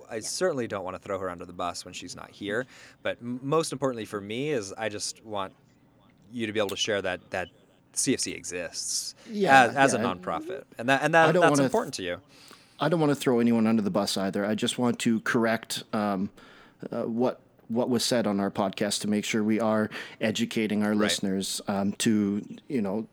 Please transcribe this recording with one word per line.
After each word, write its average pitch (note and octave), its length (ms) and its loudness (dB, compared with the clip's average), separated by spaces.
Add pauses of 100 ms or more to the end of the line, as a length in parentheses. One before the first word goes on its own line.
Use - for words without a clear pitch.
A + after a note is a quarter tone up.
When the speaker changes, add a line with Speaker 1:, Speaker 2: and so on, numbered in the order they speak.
Speaker 1:
I A#2 80 -10
Speaker 2:
Yeah. A2 40 -6
Speaker 1:
certainly C3+ 480 -4
don't G2+ 160 -6
wanna F2+ 160 -8
throw G2 180 -6
her F#2+ 120 -6
under F2 140 -10
the F2+ 80 -14
bus F2 320 -6
when F2 100 -16
she's F2 200 -14
not - 160 -16
here. G#2 340 -4 (380)
But F#2+ 180 -4
m-, B2 220 -8
most D3+ 300 0
importantly C3 320 -4
for G#2 160 -8
me A2+ 300 -6
is G#2 280 -4
I A2 100 -4
just - 360 -8
want G2+ 280 -6 (760)
you A#2 160 -4
to G#2+ 60 -4
be G#2+ 80 0
able G#2 80 0
to F#2+ 80 -6
share G2+ 260 -2
that, F2+ 280 -6
that F2+ 180 -4 (440)
C - 220 0
F G#2 60 -2
C - 100 -4
exists - 840 -8 (120)
Speaker 3:
Yeah, F3 360 8
Speaker 1:
as, A#2 120 2
as C3+ 180 6
Speaker 3:
yeah. - 60 0
Speaker 1:
a F#2+ 140 0
nonprofit, - 480 -8 (160)
and A#2 120 -2
that, C3+ 120 4
and D3+ 120 2
that, E3 140 8
Speaker 3:
I D#3+ 40 4
don't F3 100 4
Speaker 1:
that's E3 160 8
Speaker 3:
wanna C#3 60 4
Speaker 1:
important C#3 300 0
to - 100 -8
you. F2 160 -4 (580)
Speaker 3:
I C#3+ 100 0
don't E3+ 120 2
wanna C#3+ 160 4
throw B2 240 4
anyone A#2 260 4
under A2+ 160 4
the G2 80 0
bus G2+ 260 0
either. G2 300 0
I G#2+ 80 0
just - 240 -2
want B2 220 0
to A2+ 220 2
correct, A2+ 600 0 (100)
um, G#2 380 -2 (600)
uh, A#2 100 -4
what, A#2 380 -2 (260)
what A2+ 240 0
was A#2 140 2
said A#2 240 2
on G2+ 100 0
our G2 140 0
podcast G2+ 480 -2
to G#2 80 -4
make G#2 160 0
sure A2 180 0
we G#2+ 160 2
are A2 320 2 (300)
educating A2 640 0
our G#2 60 2
Speaker 1:
Right. G#2+ 80 2
Speaker 3:
listeners, G2 680 0
um, G2+ 280 0
to, G#2 520 2 (220)
you C3+ 120 -2
know, G2+ 320 -4